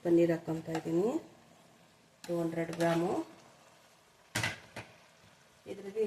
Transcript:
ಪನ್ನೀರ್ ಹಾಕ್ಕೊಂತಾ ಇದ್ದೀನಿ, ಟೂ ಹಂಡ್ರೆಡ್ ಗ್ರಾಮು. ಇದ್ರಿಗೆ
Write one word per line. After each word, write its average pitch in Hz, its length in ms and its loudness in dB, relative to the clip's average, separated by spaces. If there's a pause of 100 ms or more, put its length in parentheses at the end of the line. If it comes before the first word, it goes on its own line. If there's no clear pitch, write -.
ಪನ್ನೀರ್ 170 300 6
ಹಾಕ್ಕೊಂತಾ 160 440 -6
ಇದ್ದೀನಿ, 170 340 0 (1120)
ಟೂ 175 160 -4
ಹಂಡ್ರೆಡ್ 165 380 -2
ಗ್ರಾಮು. 170 340 2 (2500)
ಇದ್ರಿಗೆ 196 340 -6